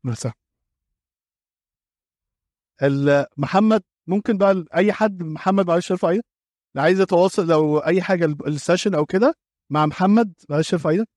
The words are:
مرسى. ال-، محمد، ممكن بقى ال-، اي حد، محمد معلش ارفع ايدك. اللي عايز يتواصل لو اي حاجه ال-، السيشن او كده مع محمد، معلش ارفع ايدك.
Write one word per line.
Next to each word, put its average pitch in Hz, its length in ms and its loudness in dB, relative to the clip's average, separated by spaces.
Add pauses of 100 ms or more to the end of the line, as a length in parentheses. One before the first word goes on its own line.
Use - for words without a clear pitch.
مرسى. 120 280 -6 (2500)
ال-، 139 440 2 (100)
محمد، 196 460 0 (240)
ممكن 202 320 -2
بقى 196 120 4
ال-، 185 240 -4
اي 190 180 2
حد، 196 300 -4
محمد 180 440 -2
معلش 175 260 -2
ارفع 180 160 -2
ايدك. 202 160 -2 (500)
اللي 139 80 -4
عايز 185 180 2
يتواصل 185 460 2
لو 156 320 2
اي 175 240 0
حاجه 175 220 0
ال-، 151 220 -4
السيشن 170 480 -2
او 151 120 0
كده 240 280 2 (360)
مع 151 160 2
محمد، 196 460 2 (180)
معلش 156 240 -2
ارفع 156 160 -2
ايدك. 202 260 0